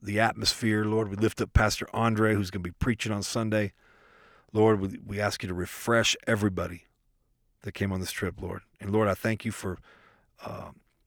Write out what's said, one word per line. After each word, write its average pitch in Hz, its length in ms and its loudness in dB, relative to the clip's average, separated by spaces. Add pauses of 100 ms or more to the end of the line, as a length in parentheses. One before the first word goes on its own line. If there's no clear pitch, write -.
the 101 160 -2
atmosphere. 110 680 2
Lord, 107 240 0
we 98 80 -6
lift 107 240 2
up - 120 -4
Pastor - 420 4
Andre, 110 400 4
who's 98 160 0
gonna 95 140 -6
be 87 80 -8
preaching 110 400 -2
on 101 100 -4
Sunday. 107 500 -2 (800)
Lord, 107 280 6
we, 98 240 -4
we 101 140 -6
ask 104 240 -2
you 95 60 -4
to 90 60 -4
refresh 110 600 0 (140)
everybody 92 560 0 (800)
that 101 100 -8
came 101 180 -2
on 95 80 -2
this 92 140 -6
trip, - 280 -6
Lord. 92 200 -8 (200)
And 98 120 -6
Lord, 107 160 4
I 95 60 2
thank 110 300 -2
you 110 60 -4
for, 95 280 -6 (680)
uh, - 260 -12 (360)